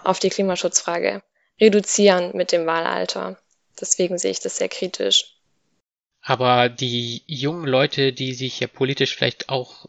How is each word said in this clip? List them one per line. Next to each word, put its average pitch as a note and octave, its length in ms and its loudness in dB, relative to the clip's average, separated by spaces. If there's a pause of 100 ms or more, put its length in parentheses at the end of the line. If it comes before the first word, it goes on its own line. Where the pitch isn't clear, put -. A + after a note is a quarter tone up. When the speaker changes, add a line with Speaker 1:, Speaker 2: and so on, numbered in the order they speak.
Speaker 1:
auf F#3+ 140 2
die F#3 100 2
Klimaschutzfrage F#3 920 -2 (380)
reduzieren G3 760 6
mit F3+ 180 -2
dem E3+ 140 2
Wahlalter. F#3 720 -2 (420)
Deswegen F3+ 380 -2
sehe - 140 -2
ich - 80 -6
das - 180 -8
sehr F#3 120 -2
kritisch. - 640 -2 (840)
Speaker 2:
Aber B2 480 2
die A#2+ 580 -6
jungen D3+ 380 -6
Leute, C3+ 480 2
die C3 200 -8
sich B2 260 -8
ja - 80 -2
politisch C3+ 480 -2
vielleicht - 340 -4
auch, - 400 -8